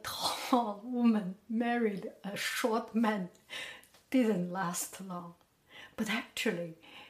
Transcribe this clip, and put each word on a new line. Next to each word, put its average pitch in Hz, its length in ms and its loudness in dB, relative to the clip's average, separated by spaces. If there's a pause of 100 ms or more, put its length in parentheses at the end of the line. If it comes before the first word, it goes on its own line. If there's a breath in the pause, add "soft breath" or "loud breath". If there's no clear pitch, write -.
tall - 840 0
woman 226 520 4 (120)
married 233 640 0 (140)
a 196 120 -6
short - 580 0
man 214 360 2 (800 loud breath)
didn't 202 420 4
last 180 480 -4
long. 175 340 -10 (600 loud breath)
But 220 140 -2
actually, 175 640 -2 (360 loud breath)